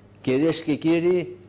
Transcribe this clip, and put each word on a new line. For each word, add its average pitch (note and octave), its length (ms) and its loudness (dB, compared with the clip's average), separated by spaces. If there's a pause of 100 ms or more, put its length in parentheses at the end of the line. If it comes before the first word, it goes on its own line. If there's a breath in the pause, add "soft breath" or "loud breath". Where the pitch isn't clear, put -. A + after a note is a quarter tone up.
(220 loud breath)
κυρίες D3+ 400 0
και D3+ 140 -2
κύριοι, E3+ 640 0 (120)